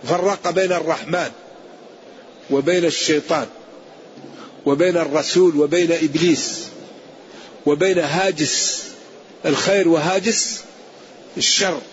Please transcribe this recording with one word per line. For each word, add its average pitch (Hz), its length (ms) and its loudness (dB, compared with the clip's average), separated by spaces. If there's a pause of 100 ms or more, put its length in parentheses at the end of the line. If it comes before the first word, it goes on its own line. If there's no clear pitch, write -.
فرق 180 460 -2
بين 185 220 0
الرحمن 160 580 -2 (1200)
وبين 160 340 2
الشيطان 151 640 0 (1200)
وبين 170 300 2
الرسول 156 600 2
وبين 160 360 2
إبليس 156 760 0 (1000)
وبين 175 320 2
هاجس 156 840 -2 (640)
الخير 180 420 2
وهاجس 185 720 0 (760)
الشر 180 440 0 (120)